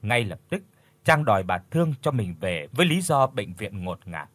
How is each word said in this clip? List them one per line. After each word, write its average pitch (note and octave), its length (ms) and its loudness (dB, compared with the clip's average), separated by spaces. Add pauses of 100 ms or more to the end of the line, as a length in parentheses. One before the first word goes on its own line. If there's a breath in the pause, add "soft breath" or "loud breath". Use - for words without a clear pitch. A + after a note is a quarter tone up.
Ngay A#2 220 2
lập A2 160 -8 (100)
tức, - 140 -6 (400 soft breath)
Trang D#3 220 4
đòi G2 180 4
bà F2+ 140 -2 (140)
Thương D#3+ 300 2
cho D3+ 100 0
mình G2 280 -2
về E2+ 320 -4
với E3 140 4
lý E3+ 160 2
do C#3+ 260 2
bệnh G2+ 260 -6
viện G2 300 -10
ngột F2+ 240 -8
ngạt. D#2 280 -10